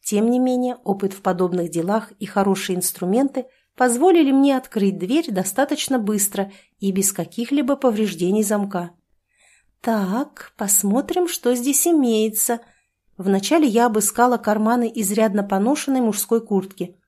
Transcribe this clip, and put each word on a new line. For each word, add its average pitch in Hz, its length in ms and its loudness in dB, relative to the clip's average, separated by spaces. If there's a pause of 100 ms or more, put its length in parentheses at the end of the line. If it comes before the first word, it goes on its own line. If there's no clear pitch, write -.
Тем 214 300 0
не 247 80 2
менее, 247 460 0
опыт 196 260 -2
в 196 100 -18
подобных 180 480 -2
делах 180 500 -4
и - 60 -8
хорошие 196 520 0
инструменты 240 720 -2 (280)
позволили 277 560 4
мне 277 240 4
открыть 202 420 -2
дверь 277 320 -2
достаточно 262 720 -2
быстро 196 540 -2 (260)
и 196 140 -2
без 190 180 0
каких-либо 247 640 -2
повреждений 208 680 0
замка. 196 480 -4 (920)
Так, 220 760 -4
посмотрим, 233 680 0
что 247 260 -2
здесь 254 320 0
имеется. 233 760 0 (560)
Вначале 196 500 2
я 233 180 4
обыскала 233 520 2
карманы 220 580 0
изрядно 208 480 0
поношенной 247 580 0
мужской 226 420 0
куртки. 190 540 -4 (100)